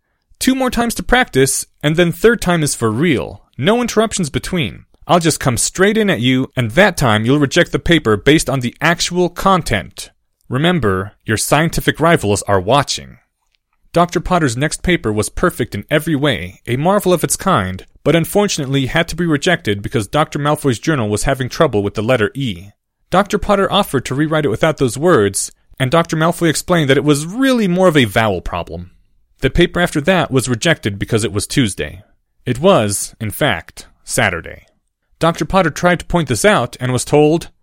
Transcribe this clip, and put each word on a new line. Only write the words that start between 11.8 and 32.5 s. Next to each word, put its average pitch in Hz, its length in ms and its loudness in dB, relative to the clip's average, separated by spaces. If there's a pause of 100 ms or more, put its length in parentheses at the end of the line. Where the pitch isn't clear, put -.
rivals 143 440 2
are 101 180 0
watching." 92 580 -2 (760)
Doctor 170 280 0
Potter's 156 380 -2
next 156 240 -4
paper 165 280 -2
was 107 200 -2
perfect - 440 -4
in 104 140 -8
every 156 260 -2
way, 123 520 -4
a 120 100 -2
marvel 180 380 2
of 160 100 0
its - 120 -2
kind, 98 500 -2 (180)
but 151 100 2
unfortunately 160 720 0
had 165 220 -2
to - 80 4
be 175 80 4
rejected 147 560 0
because 107 260 -4
Doctor 151 320 -2
Malfoy's 143 400 0
journal 131 300 -2
was 104 140 -2
having 131 260 -2
trouble 117 340 0
with 101 120 -4
the 110 80 -2
letter 110 320 2
E. 101 360 -8 (380)
Doctor 202 300 0
Potter 196 340 0
offered 165 320 0
to 135 100 -8
rewrite 156 300 0
it 123 60 0
without 151 260 0
those 127 220 -2
words, 127 520 2 (280)
and 127 120 -2
Doctor 165 260 0
Malfoy 165 340 2
explained 156 400 0
that 135 80 4
it 131 60 2
was 147 200 2
really 233 440 0
more 185 200 4
of 156 80 4
a 131 80 6
vowel 101 380 0
problem. 87 480 -8 (480)
The 135 120 0
paper 170 300 2
after 165 200 -2
that 165 300 0
was 127 180 0
rejected 117 500 -2
because 107 240 -2
it 98 100 -4
was 101 140 -4
Tuesday. 90 560 -4 (440)
It 123 120 -4